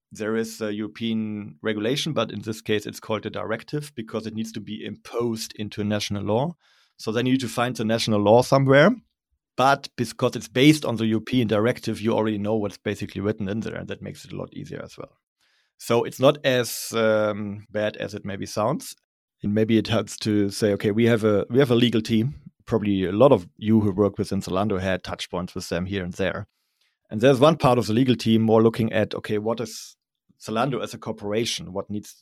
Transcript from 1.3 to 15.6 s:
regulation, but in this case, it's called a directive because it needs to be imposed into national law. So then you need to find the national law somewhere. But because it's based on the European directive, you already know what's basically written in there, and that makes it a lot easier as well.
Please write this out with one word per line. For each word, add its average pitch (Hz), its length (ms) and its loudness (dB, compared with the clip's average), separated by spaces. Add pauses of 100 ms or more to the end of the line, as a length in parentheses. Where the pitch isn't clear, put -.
regulation, 110 520 -2
but 110 180 -2
in 107 80 -10
this 110 200 -8
case, 107 240 -2
it's 107 140 -12
called 107 280 -6
a 104 40 -6
directive 113 640 -8
because 110 320 -8
it 107 80 -8
needs 113 180 -6
to 120 80 -10
be 107 240 -12
imposed 110 680 -6
into 104 300 -8
national 104 400 -2
law. 123 320 0 (400)
So - 160 -6
then 120 140 0
you 127 80 4
need 131 80 0
to 117 60 -4
find 120 280 -2
the 117 80 -4
national 110 380 0
law 110 200 8
somewhere. 139 480 6 (680)
But 135 380 2
because 120 400 -2
it's 110 140 -10
based 147 360 6
on 117 120 -2
the 113 100 0
European 110 400 2
directive, 107 540 0
you 110 120 0
already 107 260 0
know 104 180 0
what's 104 220 -4
basically 101 420 -6
written 101 280 -2
in 110 120 -4
there, 82 160 -8
and 90 120 -10
that - 140 -12
makes 98 220 -14
it 92 80 -18
a 95 40 -12
lot 90 160 -10
easier - 300 -12
as - 160 -18
well. - 180 -18 (640)